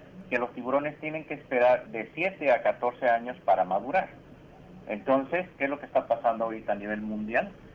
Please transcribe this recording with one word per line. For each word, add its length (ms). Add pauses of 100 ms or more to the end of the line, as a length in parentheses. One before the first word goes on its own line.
(300)
Que 80
los 140
tiburones 480
tienen 240
que 100
esperar 540
de 260
siete 380
a 100
catorce 460
años 360
para 200
madurar. 440 (800)
Entonces, 640 (100)
¿qué 60
es 60
lo 100
que 60
está 200
pasando 380
ahorita 300
a 20
nivel 240
mundial? 500 (240)